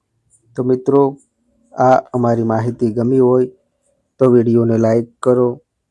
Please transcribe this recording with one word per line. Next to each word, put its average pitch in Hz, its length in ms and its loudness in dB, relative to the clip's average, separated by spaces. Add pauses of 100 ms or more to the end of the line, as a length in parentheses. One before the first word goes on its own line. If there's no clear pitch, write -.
(580)
તો 139 60 -2
મિત્રો, 131 380 0 (720)
આ 131 240 2 (160)
અમારી 117 300 -2
માહિતી 113 480 -4
ગમી 120 280 -2
હોય 127 280 2 (720)
તો - 100 0
વીડિયોને 117 480 2
લાઈક 113 320 -2 (100)
કરો, 123 300 0 (420)